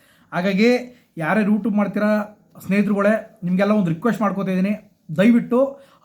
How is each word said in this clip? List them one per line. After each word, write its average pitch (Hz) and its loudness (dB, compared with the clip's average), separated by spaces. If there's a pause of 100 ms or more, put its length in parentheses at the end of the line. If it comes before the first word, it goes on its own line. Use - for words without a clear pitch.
(320)
ಹಾಗಾಗಿ 190 2 (480)
ಯಾರೇ 165 0
YouTube 208 0
ಮಾಡ್ತೀರಾ 208 -2 (280)
ಸ್ನೇಹಿತರುಗಳೇ, 202 0
ನಿಮಗೆಲ್ಲ 190 0
ಒಂದು 208 2
ರಿಕ್ವೆಸ್ಟ್ 208 -2
ಮಾಡ್ಕೋತಾ 190 -2
ಇದ್ದೀನಿ, 190 -2 (420)
ದಯವಿಟ್ಟು 240 2 (240)